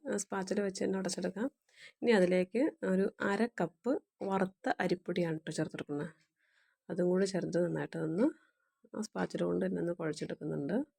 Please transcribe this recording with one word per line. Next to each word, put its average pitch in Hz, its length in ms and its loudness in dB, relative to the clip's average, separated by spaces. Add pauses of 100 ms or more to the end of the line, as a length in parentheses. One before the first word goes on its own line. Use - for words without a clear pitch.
(180)
സ്പാച്ചില 190 420 -2
വെച്ച് 196 220 -2
തന്നെ 190 160 0
ഉടച്ചെടുക്കാം. 185 500 -2 (460)
ഇനി 233 180 2
അതിലേക്ക് 185 500 4 (220)
ഒരു 190 200 4 (180)
അര 202 180 0 (120)
കപ്പ് - 400 -2 (300)
വറുത്ത 190 560 0
അരിപ്പൊടിയാണ് 175 600 0
കേട്ടോ 160 140 -8
ചേർത്തെടുക്കുന്നത്. 156 580 -4 (800)
അതും 180 200 2
കൂടി 190 180 4
ചേർത്ത് 170 340 0
നന്നായിട്ട് 160 380 -2
ഒന്ന് 165 280 2 (580)
ആ - 180 -8
സ്പാച്ചില 180 400 -4
കൊണ്ട് 175 200 0
തന്നെ 185 180 -2
ഒന്ന് 170 140 -2
കുഴച്ചെടുക്കുന്നുണ്ട്. 156 800 -4 (220)